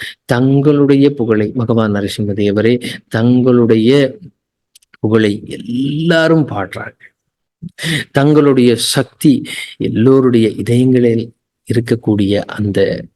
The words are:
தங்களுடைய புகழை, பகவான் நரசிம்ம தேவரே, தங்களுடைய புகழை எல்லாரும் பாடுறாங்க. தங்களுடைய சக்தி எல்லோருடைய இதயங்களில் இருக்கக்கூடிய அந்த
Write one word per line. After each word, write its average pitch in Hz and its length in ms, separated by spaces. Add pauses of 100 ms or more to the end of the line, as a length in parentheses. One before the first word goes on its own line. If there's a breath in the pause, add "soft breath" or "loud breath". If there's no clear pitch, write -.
(260 loud breath)
தங்களுடைய 139 840
புகழை, 110 420
பகவான் 113 420
நரசிம்ம 101 400
தேவரே, 107 640 (100)
தங்களுடைய 120 1120 (800)
புகழை 107 460
எல்லாரும் 156 1040
பாடுறாங்க. 107 540 (1120 loud breath)
தங்களுடைய 139 640
சக்தி - 680 (340 loud breath)
எல்லோருடைய 120 720
இதயங்களில் 120 840 (400)
இருக்கக்கூடிய 107 640
அந்த 98 680 (100)